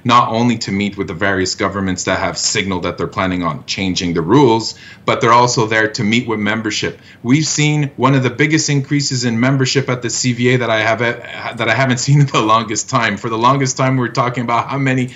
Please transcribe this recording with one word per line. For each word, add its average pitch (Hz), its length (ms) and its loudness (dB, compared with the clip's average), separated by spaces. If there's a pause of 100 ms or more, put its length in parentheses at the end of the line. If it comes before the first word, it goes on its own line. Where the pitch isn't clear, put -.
not 120 260 4
only 113 280 2
to 107 140 -6
meet 98 260 -2
with 95 100 -4
the - 60 -8
various 95 420 0
governments 95 500 -2
that 92 140 0
have 90 180 -4
signaled 95 460 -2
that 90 140 -4
they're 87 100 -4
planning 92 360 -2
on 78 240 -6
changing 92 480 -4
the 85 60 0
rules, 113 540 2 (300)
but 113 160 0
they're 117 100 4
also 120 340 4
there 110 220 0
to 107 160 -4
meet 113 240 0
with 110 120 -4
membership. 104 600 -2 (240)
We've 139 220 2
seen 151 500 0
one 131 200 2
of 127 80 2
the 123 60 0
biggest 151 400 0
increases 139 540 -2
in 113 160 0
membership 131 480 2
at 123 140 -2
the 117 80 -6
C 123 240 -2
V 123 220 2
A - 20 2
that 117 120 0
I 110 120 2
have, 110 180 2
that 113 720 -4
I 110 40 2
haven't 123 240 2
<laughs> - 100 -4
seen 143 120 6
in 139 80 6
the 139 140 0
longest 110 480 0
time. 113 280 0
For 120 120 -8
the 113 80 -2
longest 131 400 2
time, 131 200 2
we 127 40 0
were 117 120 -2
talking 123 300 -2
about 117 260 -2
how 135 100 -4
many 131 360 0